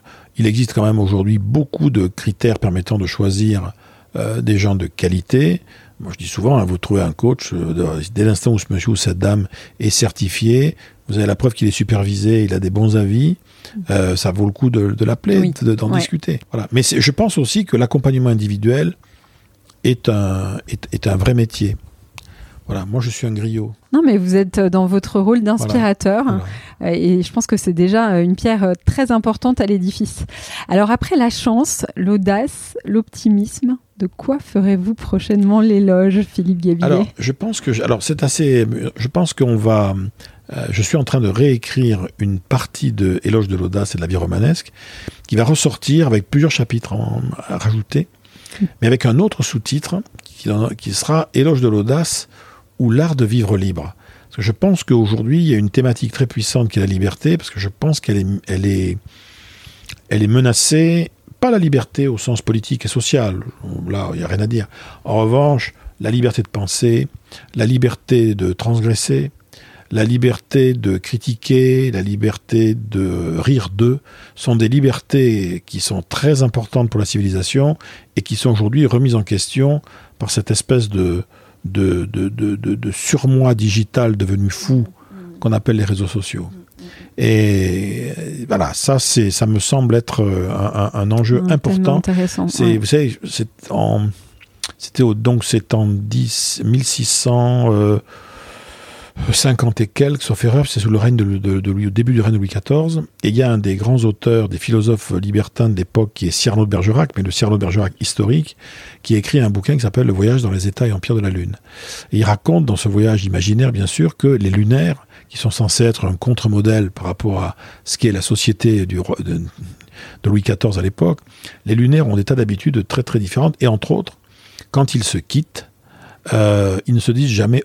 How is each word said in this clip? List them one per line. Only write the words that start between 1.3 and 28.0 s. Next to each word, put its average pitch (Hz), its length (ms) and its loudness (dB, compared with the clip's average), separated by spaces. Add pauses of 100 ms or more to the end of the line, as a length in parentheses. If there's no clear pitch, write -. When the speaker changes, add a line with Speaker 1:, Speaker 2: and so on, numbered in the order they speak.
Speaker 1:
beaucoup 139 500 -2
de 104 200 2
critères - 500 -2
permettant 95 400 -2
de 92 80 -2
choisir, 98 640 -2 (420)
euh, 110 280 -4
des 107 160 2
gens 101 160 2
de 90 120 -2
qualité. 127 760 0 (360)
Moi, 87 140 -12
je - 60 -16
dis 85 100 -12
souvent, 120 300 2
hein, 98 80 2
vous 90 100 -2
trouvez 98 240 0
un 82 120 -2
coach, 123 420 -2
euh, 82 180 -4
de, 87 140 -2 (260)
dès 104 120 0
l'instant 110 280 2
où 104 60 2
ce - 100 -6
monsieur 98 220 -2
ou 104 60 2
cette 90 220 -2
dame 101 300 0 (320)
est 107 100 0
certifié, 117 880 0 (320)
vous 101 80 -4
avez 104 100 0
la 101 100 0
preuve 123 180 0
qu'il 110 120 0
est 101 60 2
supervisé, 104 720 0
il 98 80 -2
a 92 80 -2
des 92 100 -2
bons 107 280 2
avis, 120 380 2 (520)
euh, 92 260 0
ça 92 160 -2
vaut 101 140 0
le 101 80 0
coup 127 160 0
de, 104 220 2
de 107 160 -2
l'appeler, 196 320 0
Speaker 2:
Oui. 185 240 2
Speaker 1:
de, 113 120 2
d'en 110 160 -2
Speaker 2:
Ouais. 185 100 0
Speaker 1:
discuter. 156 380 -4 (140)
Voilà. 110 180 -6
Mais 123 120 2
c'est, - 180 0
je 143 100 2
pense 208 280 0
aussi 185 260 0
que 120 140 0
l'accompagnement 127 500 2
individuel 113 680 0 (880)
est 120 260 2
un, 95 480 -2 (100)
est, - 240 -10
est - 140 -6
un 98 100 2
vrai 101 160 2
métier. 110 440 0 (880)
Voilà, 95 180 -6
moi 107 160 -4
je 120 80 -4
suis 117 180 -6
un 113 60 -4
griot. 110 400 -4 (220)
Speaker 2:
Non, 320 100 4
mais 214 140 4
vous 185 180 0
êtes 196 240 0
dans 190 240 2
votre 196 360 0
rôle 220 220 2
d'inspirateur, 214 840 0
Speaker 1:
Voilà. 190 200 0 (360)
Voilà. 170 140 -2
Speaker 2:
euh, 170 40 0
et 180 240 2
je - 100 -8
pense 226 140 -2
que 214 100 2
c'est 185 160 -2
déjà, 196 400 2